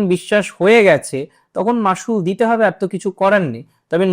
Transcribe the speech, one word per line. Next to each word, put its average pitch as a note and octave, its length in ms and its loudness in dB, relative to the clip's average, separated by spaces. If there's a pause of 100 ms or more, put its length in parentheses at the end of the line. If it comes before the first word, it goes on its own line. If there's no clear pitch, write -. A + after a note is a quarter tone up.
বিশ্বাস F#3 360 0 (140)
হয়ে G#3+ 300 4
গেছে C#3+ 300 0 (380)
তখন G3+ 180 -2 (120)
মাসুল F#3+ 300 -2 (120)
দিতে G3 220 -2
হবে, A3+ 180 0
আর E3+ 120 -4
তো G3 80 -4
কিছু G3 220 -6
করার G3 420 0
নেই। A2+ 120 -12 (260)
তবে F3 220 0